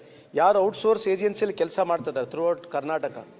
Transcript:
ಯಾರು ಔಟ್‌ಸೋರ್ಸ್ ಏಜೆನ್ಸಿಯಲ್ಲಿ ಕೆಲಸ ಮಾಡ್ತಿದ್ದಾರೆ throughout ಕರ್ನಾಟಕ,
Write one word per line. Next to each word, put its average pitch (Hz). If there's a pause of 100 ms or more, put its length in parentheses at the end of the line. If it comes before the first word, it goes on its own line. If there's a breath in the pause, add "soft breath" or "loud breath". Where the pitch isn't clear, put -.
(340 loud breath)
ಯಾರು 185
ಔಟ್‌ಸೋರ್ಸ್ 214
ಏಜೆನ್ಸಿಯಲ್ಲಿ 202
ಕೆಲಸ 170
ಮಾಡ್ತಿದ್ದಾರೆ 156
throughout 170
ಕರ್ನಾಟಕ, 147 (140)